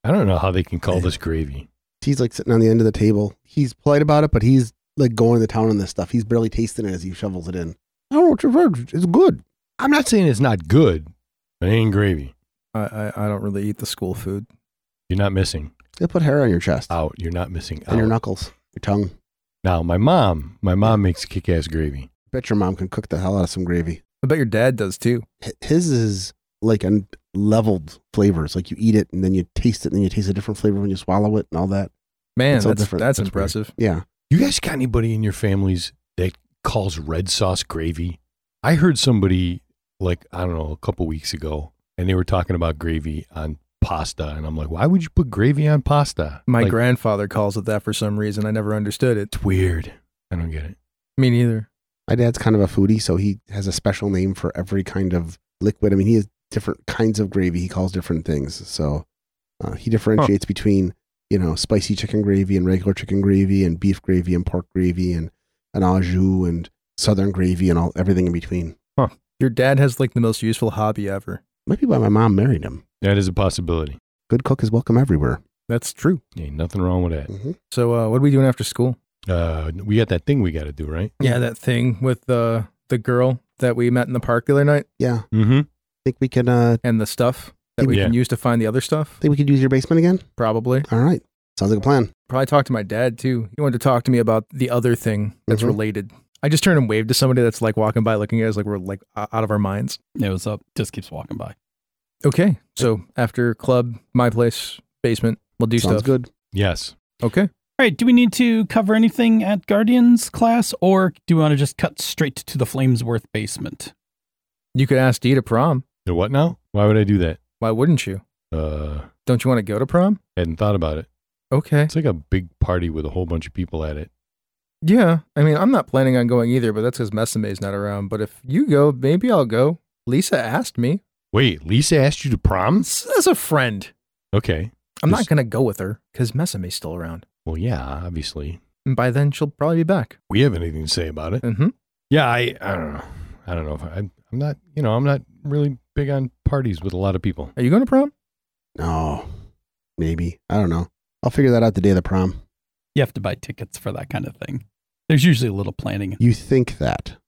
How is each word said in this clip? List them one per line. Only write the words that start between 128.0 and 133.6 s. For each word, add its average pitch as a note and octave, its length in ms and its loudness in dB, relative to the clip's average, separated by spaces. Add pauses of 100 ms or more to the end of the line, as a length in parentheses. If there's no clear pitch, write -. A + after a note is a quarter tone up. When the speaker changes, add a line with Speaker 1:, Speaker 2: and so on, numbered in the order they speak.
Speaker 3:
But G#2+ 120 -6
if - 260 -8
you G3 220 0
go, C#3+ 240 6
maybe D#3 400 0
I'll D3+ 140 4
go. B2+ 340 0 (260)
Lisa C#3+ 320 0
asked B2 400 -4
me. C3+ 220 0 (320)
Speaker 1:
Wait, F#2+ 340 2
Lisa C#3 320 2
asked C#3 260 0
you C#3 60 -2
to A2 80 0
prom? G#2+ 420 2
Speaker 3:
S-, - 260 -6 (120)
as E4+ 80 2
a F4 80 4
friend. B2 560 -2 (420)